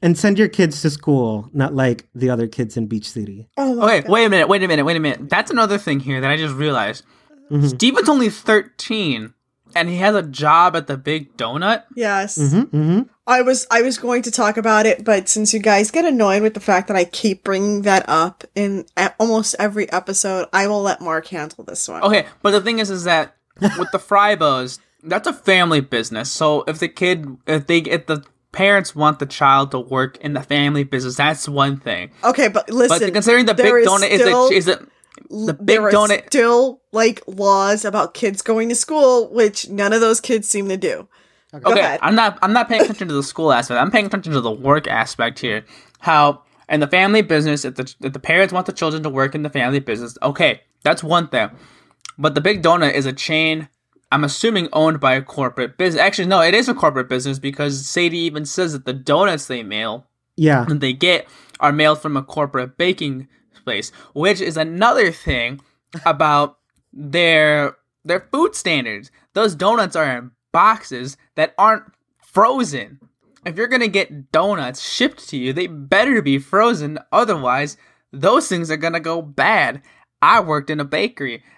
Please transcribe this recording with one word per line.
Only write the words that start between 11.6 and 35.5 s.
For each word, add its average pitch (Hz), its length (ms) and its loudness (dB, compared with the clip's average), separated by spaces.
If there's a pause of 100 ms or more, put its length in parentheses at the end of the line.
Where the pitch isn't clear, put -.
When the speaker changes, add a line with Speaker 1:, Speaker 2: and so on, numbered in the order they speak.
Speaker 2:
Yes. 202 440 -4
Speaker 1:
Mm-hmm, 147 220 2 (160)
mm-hmm. 165 260 2 (240)
Speaker 2:
I 254 160 4
was, 254 280 0
I 226 120 4
was 247 160 -2
going 240 240 -2
to 240 80 -8
talk 214 260 0
about 220 300 2
it, 214 180 0
but 196 240 0
since 214 240 0
you 226 80 0
guys 208 300 2
get 339 160 0
annoyed 214 360 2
with 220 120 0
the 214 60 -12
fact 196 280 0
that 202 80 -2
I 180 80 2
keep - 400 -4
bringing 202 380 -2
that 190 260 2
up 160 360 0 (100)
in 196 320 -4 (100)
a-, 185 220 -2
almost 220 400 0
every 208 340 -4
episode, 190 640 -4
I 196 140 2
will 208 120 -2
let 196 220 -2
Mark 160 240 -6
handle 156 380 -12
this - 220 -10
one. - 160 -10
Speaker 3:
Okay, 202 220 2 (160)
but 202 120 0
the 202 100 2
thing 226 160 -4
is, 214 100 -2
is 185 160 -8
that 165 300 0 (120)
Speaker 1:
<laughs> - 140 -18
Speaker 3:
with 185 300 -2
the 190 80 -2
Frybos, 160 800 0 (240)
that's 180 260 -4
a 302 60 -4
family 175 460 2
business. 117 500 -4
So 151 360 0
if 156 120 -6
the 170 100 -4
kid, 180 380 -2 (200)
if 156 200 -2
they, 170 120 4
if 156 280 -4
the 147 180 -4 (280)
parents 196 420 2
want 151 240 2
the 143 80 -6
child 139 460 2
to 131 80 -4
work 131 380 -4
in 147 140 -8
the 139 100 -6
family 143 420 0
business, 127 320 -6
that's 151 320 -2
one 139 280 0
thing. 92 320 -8 (140)
Speaker 2:
Okay, 254 240 2
but - 240 -2
listen, 240 380 2
Speaker 3:
But 180 40 -4
considering 226 340 4
the 220 80 4
Speaker 2:
there 240 200 4
Speaker 3:
Big 240 100 6
Speaker 2:
is 202 60 6
Speaker 3:
Donut 202 240 4
Speaker 2:
still 202 320 4
Speaker 3:
is 190 220 2
a, - 40 4
is - 60 -4
a, - 80 -20 (420)
the 214 260 -6